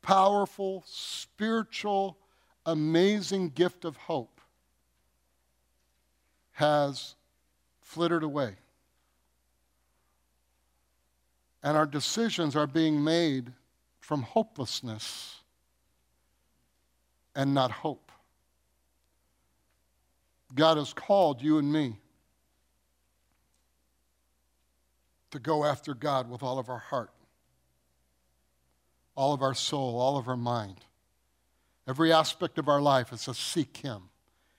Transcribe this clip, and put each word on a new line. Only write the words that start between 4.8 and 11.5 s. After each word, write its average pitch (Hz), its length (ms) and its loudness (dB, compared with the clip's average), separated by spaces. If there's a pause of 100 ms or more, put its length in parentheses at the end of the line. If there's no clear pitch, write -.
has 147 600 0 (680)
flittered 165 440 -2
away. 139 320 -4 (3000)